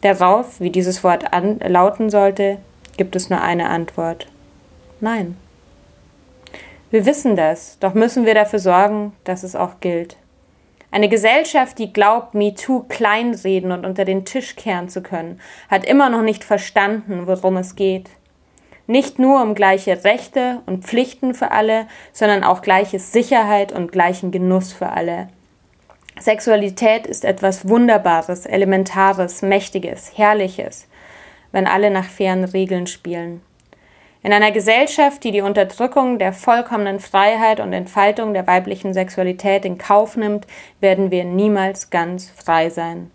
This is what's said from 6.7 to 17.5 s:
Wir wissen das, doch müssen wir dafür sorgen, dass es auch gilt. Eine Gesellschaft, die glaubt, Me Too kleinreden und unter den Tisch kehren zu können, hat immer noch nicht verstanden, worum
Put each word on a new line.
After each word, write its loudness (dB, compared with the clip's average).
Wir 2
wissen 2
das, -2
doch -2
müssen 0
wir 4
dafür 2
sorgen, 2
dass -6
es -14
auch -6
gilt. -4
Eine 2
Gesellschaft, 2
die -6
glaubt, 2
Me 0
Too -4
kleinreden -2
und -6
unter -4
den -2
Tisch -8
kehren -8
zu -10
können, -10
hat 0
immer 4
noch 0
nicht -2
verstanden, -2
worum 0